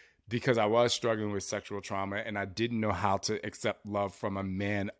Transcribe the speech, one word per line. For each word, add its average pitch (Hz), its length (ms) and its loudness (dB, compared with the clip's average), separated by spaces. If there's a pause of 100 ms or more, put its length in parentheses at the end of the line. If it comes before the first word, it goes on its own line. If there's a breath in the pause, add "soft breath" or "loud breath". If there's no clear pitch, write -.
(280 loud breath)
because 117 300 2
I 107 80 6
was 117 260 6
struggling 110 400 0
with 98 100 -2
sexual 101 380 -6
trauma 98 360 -4
and 107 220 -4
I 98 60 -2
didn't 110 360 -2
know 104 120 2
how 98 260 2
to - 260 -4
accept - 400 -4
love 101 300 -2
from 98 220 -4
a 95 80 -2
man 101 540 0